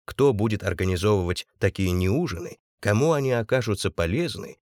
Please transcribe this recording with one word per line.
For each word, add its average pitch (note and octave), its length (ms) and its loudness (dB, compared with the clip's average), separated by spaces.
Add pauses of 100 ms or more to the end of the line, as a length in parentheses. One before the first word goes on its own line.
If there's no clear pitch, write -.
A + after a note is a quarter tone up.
кто C#3 260 2
будет G#2+ 300 0
организовывать F#2 840 0 (120)
такие F#2+ 320 0
неужины, F#2 680 -2 (220)
кому A#2+ 320 2
они C3+ 200 0
окажутся A2+ 580 0
полезны, G#2 640 -4 (220)